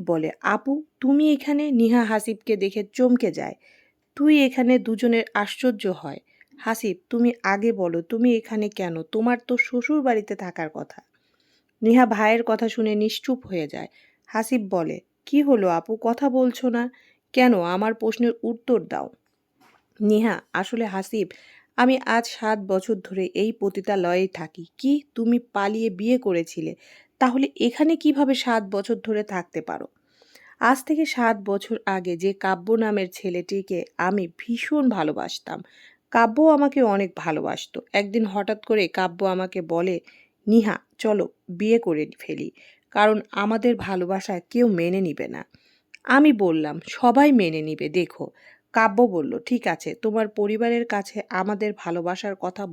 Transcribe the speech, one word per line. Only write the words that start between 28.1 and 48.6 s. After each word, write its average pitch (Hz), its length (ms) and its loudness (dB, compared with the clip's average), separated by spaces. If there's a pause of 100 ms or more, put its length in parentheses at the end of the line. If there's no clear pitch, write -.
সাত 233 340 0
বছর 202 260 -2
ধরে 214 280 -4
থাকতে 185 380 -8
পারো?" 82 260 -10 (760)
আজ 254 220 4
থেকে 311 220 0
সাত 233 380 0
বছর 196 320 -4 (100)
আগে 185 320 -4
যে 190 160 0
কাব্য 190 400 -4
নামের 214 380 0
ছেলেটিকে 185 680 -6 (180)
আমি 185 260 0 (140)
ভীষণ 269 520 -2
ভালোবাসতাম, - 720 -6 (540)
কাব্য 226 240 4 (120)
আমাকে 285 340 4
অনেক 196 320 2
ভালোবাসতো। - 640 -6 (140)
একদিন 202 320 2
হঠাৎ 202 400 -4
করে 214 220 2
কাব্য 180 380 -2
আমাকে 185 360 -2
বলে, 170 340 -2 (520)
'নিহা, 214 280 4 (220)
চলো 208 280 0 (240)
বিয়ে 208 300 2
করে 160 240 -2 (160)
ফেলি, - 300 -10 (460)
কারণ 214 220 4 (140)
আমাদের 214 440 0
ভালোবাসা 190 600 -6 (140)
কেউ 240 200 2
মেনে 180 320 0
নিবে 170 260 -4
না।' 62 160 -12 (640)
আমি 294 280 6
বললাম, 160 420 0 (120)
'সবাই 254 440 4
মেনে 165 300 2
নিবে, 151 280 -6
দেখো।' 170 380 -4 (460)